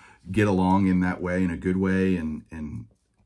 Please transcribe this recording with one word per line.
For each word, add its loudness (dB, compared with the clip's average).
get 2
along 4
in 4
that -2
way, -2
in 0
a -6
good -2
way, 2
and, -6
and -10